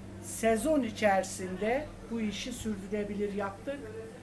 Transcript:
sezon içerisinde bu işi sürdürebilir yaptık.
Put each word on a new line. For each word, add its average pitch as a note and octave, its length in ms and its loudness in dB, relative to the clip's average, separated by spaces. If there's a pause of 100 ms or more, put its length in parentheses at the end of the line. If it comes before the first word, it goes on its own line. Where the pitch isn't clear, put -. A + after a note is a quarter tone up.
(220)
sezon A3+ 600 4
içerisinde G3+ 1040 2 (240)
bu A3+ 100 -2
işi G#3+ 320 -2
sürdürebilir G3+ 840 -2
yaptık. G3+ 440 -4 (440)